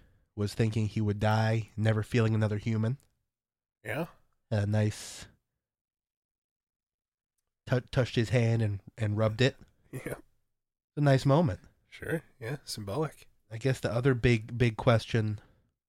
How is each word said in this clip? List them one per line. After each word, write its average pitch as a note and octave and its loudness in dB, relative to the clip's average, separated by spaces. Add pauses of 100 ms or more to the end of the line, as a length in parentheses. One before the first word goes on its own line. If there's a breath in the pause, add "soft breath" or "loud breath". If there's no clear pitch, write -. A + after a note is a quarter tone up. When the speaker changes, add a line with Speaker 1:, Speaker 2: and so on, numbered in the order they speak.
(380)
Speaker 1:
was G#2 -2
thinking A2 0
he A2 -4
would G#2 0
die, A2 0
never A2 0
feeling A2+ 2
another G#2+ 0
human. A2+ -2 (840)
Speaker 2:
Yeah. A#2+ -6 (440)
Speaker 1:
A G2+ 0
nice G#2+ -2 (2500)
tou-, B2 0 (100)
touched - 0
his A#2 0
hand A#2 2
and, G2+ -2 (180)
and G#2 -2
rubbed A2 0
it. C3 2 (360)
Speaker 2:
Yeah. - -10 (840)
Speaker 1:
A D3 0
nice C#3 4
moment. C#3 4 (300)
Speaker 2:
Sure. - -8 (160)
Yeah. C#3+ -8
Symbolic. A2 -8 (240)
Speaker 1:
I A2+ -10
guess C3 0
the - -4
other B2 2
big, A#2+ 0
big A#2 2
question, A2 2 (500)